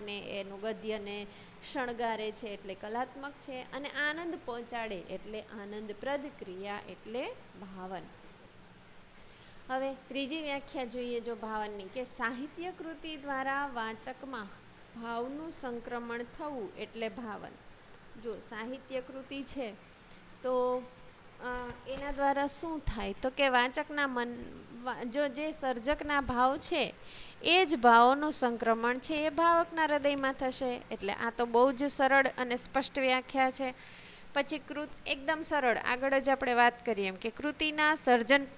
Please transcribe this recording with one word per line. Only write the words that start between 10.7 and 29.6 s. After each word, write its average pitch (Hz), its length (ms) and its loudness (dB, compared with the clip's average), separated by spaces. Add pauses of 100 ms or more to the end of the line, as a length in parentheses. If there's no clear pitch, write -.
જોઈએ 240 340 -4
જો 233 160 -6
ભાવનની, 214 480 -6
કે 247 200 -8
સાહિત્ય 269 680 -6
કૃતિ 320 460 -10
દ્વારા 277 560 -2
વાચકમાં 226 720 -8 (540)
ભાવનું 254 500 -6
સંક્રમણ 233 720 -6
થવું 269 540 -8
એટલે 220 320 -6
ભાવન. 202 420 -10 (720)
જો 214 160 -6
સાહિત્ય 254 600 -8
કૃતિ 269 420 -10
છે 262 280 -6 (720)
તો, 254 400 2 (600)
અ, 247 260 -6 (180)
એના 277 240 -4
દ્વારા 277 360 4
શું 320 320 -4
થાય 202 340 -2
તો - 160 0
કે 269 200 4
વાચકના 277 580 2
મન, 240 280 -2 (480)
વા-, 226 200 -4
જો 277 240 0
જે 294 240 -4
સર્જકના 285 720 0
ભાવ 254 360 4
છે 285 360 0 (500)
એ 359 220 8
જ 302 100 2
ભાવોનું 247 560 10
સંક્રમણ 233 640 2
છે 302 280 0
એ 311 40 4
ભાવકના 330 560 4